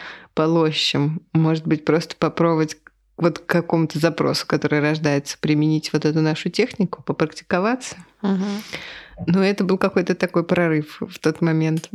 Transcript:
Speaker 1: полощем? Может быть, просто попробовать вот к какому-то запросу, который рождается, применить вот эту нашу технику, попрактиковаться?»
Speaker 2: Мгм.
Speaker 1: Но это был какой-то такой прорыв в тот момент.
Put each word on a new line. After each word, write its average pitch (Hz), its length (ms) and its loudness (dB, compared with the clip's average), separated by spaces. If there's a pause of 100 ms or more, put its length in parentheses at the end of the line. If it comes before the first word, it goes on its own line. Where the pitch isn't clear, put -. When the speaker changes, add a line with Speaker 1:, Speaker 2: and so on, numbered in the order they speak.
(360)
Speaker 1:
полощем? 156 880 0 (100)
Может 160 340 2
быть, 156 200 -2
просто 160 320 0
попробовать 160 580 0 (400)
вот 165 220 0
к - 80 -20
какому-то 165 520 0
запросу, 151 480 0
который 151 340 0
рождается, 151 600 0
применить 156 540 2
вот 156 100 0
эту 156 160 2
нашу 156 300 0
технику, - 520 -2
попрактиковаться?» 190 920 -2 (240)
Speaker 2:
Мгм. 202 420 -2 (640)
Speaker 1:
Но 190 180 4
это 202 180 2
был 190 160 2
какой-то 185 360 0
такой 175 280 0
прорыв 165 580 0
в - 180 -10
тот 156 240 -2
момент. 160 520 0